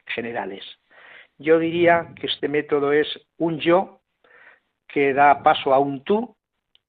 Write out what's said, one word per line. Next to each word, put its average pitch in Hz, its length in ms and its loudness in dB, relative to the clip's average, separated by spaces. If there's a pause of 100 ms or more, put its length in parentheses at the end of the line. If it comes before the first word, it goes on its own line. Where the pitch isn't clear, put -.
generales. 107 580 -10 (760)
Yo 160 200 2
diría 165 580 0
que - 100 -10
este - 220 -6
método 147 440 -2
es 147 140 2 (300)
un 160 240 -4
yo 170 400 0 (880)
que 139 240 0
da 143 300 4
paso 151 320 2
a 131 40 4
un 139 260 -2
tú 220 320 -2 (520)